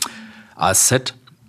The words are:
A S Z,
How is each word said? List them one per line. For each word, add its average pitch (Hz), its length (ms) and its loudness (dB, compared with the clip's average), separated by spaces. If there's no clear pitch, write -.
A - 160 2
S - 160 2
Z, - 280 0